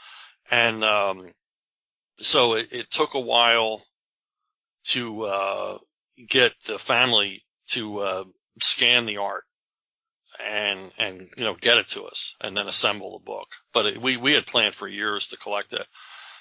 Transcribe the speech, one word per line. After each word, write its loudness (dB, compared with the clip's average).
And, 2
um, 0
so 4
it, -2
it -8
took 0
a -2
while 4
to, -4
uh, -4
get 4
the -6
family 2
to, -4
uh, -2
scan 4
the -6
art -6
and, -4
and, -6
you -8
know, -2
get 4
it 0
to -8
us -8
and -10
then -4
assemble -2
the -20
book. -10
But 4
it, -4
we, 0
we 0
had 2
planned 2
for -10
years -4
to -12
collect -8
it. -6